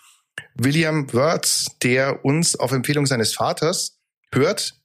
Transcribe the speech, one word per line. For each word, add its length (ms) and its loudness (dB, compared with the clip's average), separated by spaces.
William 580 0
Wirtz, 540 0
der 420 0
uns 300 2
auf 160 -2
Empfehlung 340 0
seines 300 0
Vaters 640 -2
hört 400 0